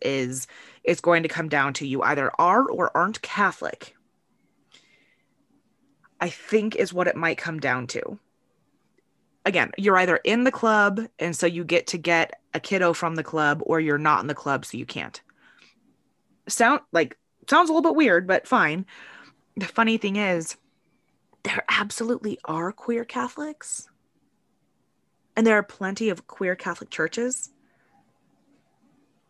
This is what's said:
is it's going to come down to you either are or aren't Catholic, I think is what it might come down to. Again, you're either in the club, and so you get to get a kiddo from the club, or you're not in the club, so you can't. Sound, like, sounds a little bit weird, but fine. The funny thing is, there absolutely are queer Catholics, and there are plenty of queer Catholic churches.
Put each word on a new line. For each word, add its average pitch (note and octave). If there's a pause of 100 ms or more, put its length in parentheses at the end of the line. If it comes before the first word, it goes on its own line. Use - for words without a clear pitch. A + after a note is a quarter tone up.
is C3 (380)
it's E3
going E3+
to D#3+
come D#3+
down C#3
to C#3+
you C3+
either C#3
are F#3+
or -
aren't F#3
Catholic, - (2250)
I F3
think G#3+
is F#3
what F3+
it -
might E3
come D#3+
down B2+
to. - (1300)
Again, F3+
you're G3
either F3+
in A#3
the B3+
club, G#3 (180)
and E3
so F3
you E3+
get E3+
to F3
get E3 (140)
a D#3
kiddo F3+
from E3
the D#3
club, D3+
or E3
you're D3+
not D3+
in A2
the D3
club, C3+
so -
you B2
can't. - (1300)
Sound, A#3+ (120)
like, D#3+ (320)
sounds D#4+
a D#4+
little D#4+
bit C#4+
weird, F#3
but F#3
fine. F#3 (680)
The F#3+
funny A3+
thing G3
is, F3+ (880)
there -
absolutely G#3
are E3
queer A#3
Catholics, D4 (1500)
and A3
there G#3+
are G3+
plenty G3+
of F3
queer F#3
Catholic -
churches. A#3 (1800)